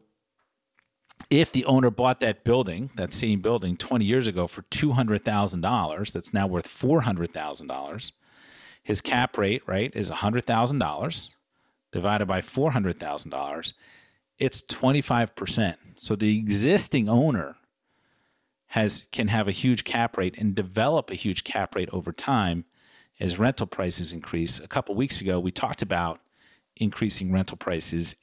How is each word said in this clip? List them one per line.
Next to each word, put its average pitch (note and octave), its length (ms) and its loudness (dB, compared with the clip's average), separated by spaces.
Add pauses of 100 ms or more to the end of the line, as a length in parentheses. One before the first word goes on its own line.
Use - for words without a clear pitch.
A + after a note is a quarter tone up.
(1300)
if D3 220 4
the - 140 0
owner B2+ 240 6
bought B2 300 2
that A2 240 0
building, A#2 520 0
that F2+ 180 -4
same A2 260 2
building, F#2+ 380 0
twenty A#2 280 0
years A#2+ 220 4
ago F2+ 180 0
for - 180 -10
two - 280 0
hundred A2+ 320 2
thousand G2+ 380 0
dollars, G2+ 500 0
that's - 220 -6
now G2 140 2
worth F2+ 200 -2
four C#3+ 340 2
hundred F#2 300 -2
thousand D2+ 360 -8
dollars, C#2 460 -8 (680)
his G#2 160 0
cap - 380 0
rate, G#2 280 2
right, G2 300 -2
is G2 140 -2
a E2 60 -6
hundred A2 300 0
thousand B2 340 2
dollars F2 560 -4 (560)
divided G2+ 340 0
by F#2 160 0
four C#3+ 300 0
hundred G2 280 0
thousand D2+ 320 -8
dollars. C#2+ 420 -6 (640)
It's - 240 0
twenty-five B2+ 760 2
percent. F#2+ 420 0 (180)
So - 200 -2
the G#2+ 220 4
existing A2 720 2
owner A#2 460 2 (1160)
has, G#2+ 420 0
can A2 160 0
have G#2+ 180 2
a G2 60 0
huge B2 320 2
cap A#2 320 -2
rate F#2 200 -2
and G#2 160 0
develop A2 560 0
a F#2+ 60 -6
huge F#2 300 -4
cap - 280 -4
rate F#2 200 -2
over F2 180 -4
time F#2 540 0 (520)
as F2+ 220 -2
rental A#2 260 2
prices F2 460 -4
increase. E2+ 480 -4
A D#2+ 80 -14
couple - 260 -4
weeks C3 280 0
ago, F#2 180 0
we F2+ 120 -2
talked - 300 -4
about F2 380 -2 (560)
increasing G2+ 560 -2
rental F#2 240 0
prices E2+ 680 -4